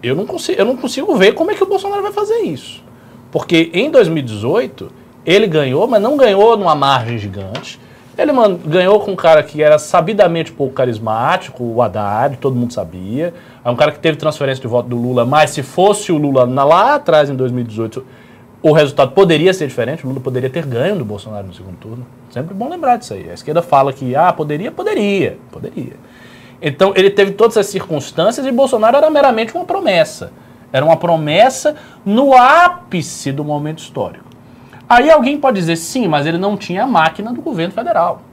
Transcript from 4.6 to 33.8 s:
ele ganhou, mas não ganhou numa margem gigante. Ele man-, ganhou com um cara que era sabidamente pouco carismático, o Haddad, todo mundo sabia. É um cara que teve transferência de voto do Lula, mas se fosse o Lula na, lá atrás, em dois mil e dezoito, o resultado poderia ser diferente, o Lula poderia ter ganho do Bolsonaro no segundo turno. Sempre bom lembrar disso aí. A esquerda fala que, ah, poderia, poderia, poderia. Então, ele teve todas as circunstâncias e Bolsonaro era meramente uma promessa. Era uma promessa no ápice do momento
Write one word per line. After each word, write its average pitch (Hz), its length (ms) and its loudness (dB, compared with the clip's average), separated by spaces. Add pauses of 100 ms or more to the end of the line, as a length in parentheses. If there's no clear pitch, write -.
ele 202 220 4
ganhou, 156 400 0
mas 226 160 2
não 277 160 0
ganhou 220 360 6
numa 185 200 0
margem 131 420 0
gigante. 101 640 -10 (380)
Ele 294 120 0
man-, 220 360 2
ganhou 185 340 4
com 202 120 -6
um 180 40 -4
cara 160 260 6
que 151 200 -4
era 151 160 6
sabidamente 165 720 0
pouco 135 220 -4
carismático, 123 920 -2
o 117 160 -2
Haddad, 107 560 -2
todo 131 180 -4
mundo 120 200 -4
sabia. 98 580 -8 (320)
É 120 60 -2
um 123 60 -2
cara 151 140 4
que 151 100 -16
teve 160 180 0
transferência 139 420 -4
de 123 80 -10
voto 120 220 -2
do 123 60 -4
Lula, 120 280 0
mas 147 240 2
se 143 140 -8
fosse 196 500 0
o 156 60 0
Lula 135 260 2
na, 127 180 0
lá 185 340 4
atrás, 151 340 2
em 139 40 -4
dois 127 160 -2
mil 123 140 -4
e - 20 -10
dezoito, 110 380 -8 (560)
o 156 100 4
resultado 143 420 2
poderia 180 420 4
ser 190 120 -6
diferente, 127 380 -4
o 135 40 -6
Lula 135 120 -6
poderia 127 300 -4
ter 165 160 -8
ganho 139 300 -2
do 143 80 -4
Bolsonaro 104 420 -10
no 90 80 -16
segundo 92 220 -18
turno. 120 300 -16 (240)
Sempre 165 240 -10
bom 226 140 -6
lembrar 311 280 0
disso - 180 -12
aí. 85 160 -14
A 85 40 -12
esquerda 156 280 -4
fala 139 300 2
que, 127 220 -6
ah, 170 180 4
poderia, 156 380 -4
poderia, 202 680 -2 (120)
poderia. - 440 -12 (680)
Então, 180 340 0
ele 190 160 4
teve 196 220 2
todas 226 240 2
as 208 100 0
circunstâncias 180 800 -4
e 269 60 -2
Bolsonaro 247 440 2
era 311 140 4
meramente 269 440 2
uma 349 100 -4
promessa. 247 680 -2 (420)
Era 131 120 0
uma 160 120 6
promessa 170 800 0 (300)
no 254 300 2
ápice 254 960 2
do 143 120 -6
momento 147 360 -6